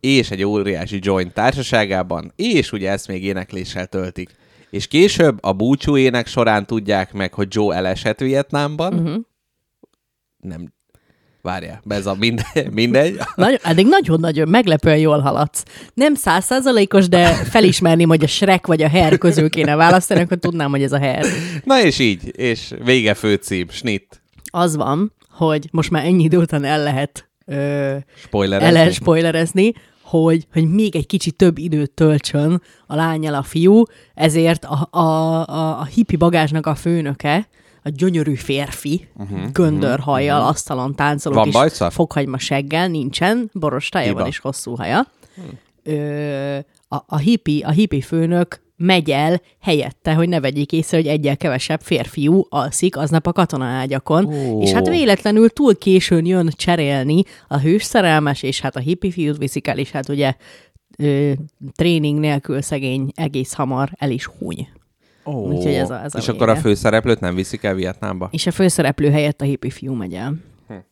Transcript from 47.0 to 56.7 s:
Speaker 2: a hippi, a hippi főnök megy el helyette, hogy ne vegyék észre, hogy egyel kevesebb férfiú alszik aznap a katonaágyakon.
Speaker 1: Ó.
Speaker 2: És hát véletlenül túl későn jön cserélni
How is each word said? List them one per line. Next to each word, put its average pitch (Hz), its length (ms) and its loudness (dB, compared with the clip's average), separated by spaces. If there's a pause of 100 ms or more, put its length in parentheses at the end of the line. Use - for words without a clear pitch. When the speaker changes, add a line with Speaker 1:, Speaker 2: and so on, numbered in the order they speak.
Speaker 2:
a 160 100 -6
hippi, 151 500 0
a 151 40 -2
hippi 156 300 2
főnök 165 640 -2 (140)
megy 170 340 0
el 151 300 0 (200)
helyette, 156 540 -2
hogy 165 140 2
ne 175 120 0
vegyék 139 320 -4
észre, 165 240 -2
hogy 160 100 2
egyel 147 300 0
kevesebb 151 440 -4
férfiú 151 680 0
alszik 143 480 -2
aznap 151 300 0
a 175 60 -2
katonaágyakon. 135 920 0
Speaker 1:
Ó. 139 380 -4
Speaker 2:
És 196 100 2
hát 92 160 2
véletlenül 220 600 2
túl 247 280 2
későn 180 480 2
jön 175 300 0
cserélni 151 640 0 (260)